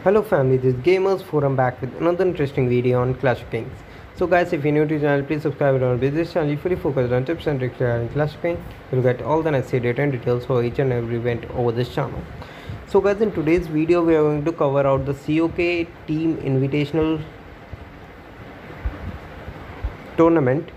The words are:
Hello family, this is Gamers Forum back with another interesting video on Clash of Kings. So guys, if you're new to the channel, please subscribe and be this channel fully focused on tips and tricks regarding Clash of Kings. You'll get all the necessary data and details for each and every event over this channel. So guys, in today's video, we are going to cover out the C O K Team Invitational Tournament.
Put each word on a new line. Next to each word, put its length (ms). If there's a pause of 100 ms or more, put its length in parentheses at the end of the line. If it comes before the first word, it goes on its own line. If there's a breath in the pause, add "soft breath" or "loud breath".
Hello 180
family, 360
this 180
is 60
Gamers 420
Forum 320
back 240
with 160
another 300
interesting 420
video 340
on 140
Clash 260
of 80
Kings. 220 (460 loud breath)
So 100
guys, 240
if 140
you're 80
new 120
to 100
the 100
channel, 200
please 180
subscribe 380
and 160
be 120
this 240
channel 240
fully 180
focused 380
on 100
tips 240
and 100
tricks 220
regarding 300
Clash 260
of 60
Kings. 180 (320 loud breath)
You'll 100
get 200
all 200
the 100
necessary 280
data 220
and 100
details 340
for 160
each 180
and 120
every 240
event 360
over 200
this 240
channel. 260 (680 loud breath)
So 120
guys, 220
in 100
today's 360
video, 360
we 120
are 80
going 200
to 80
cover 340
out 200
the 80
C 260
O 80
K 400 (180)
Team 340
Invitational 840 (3000)
Tournament. 600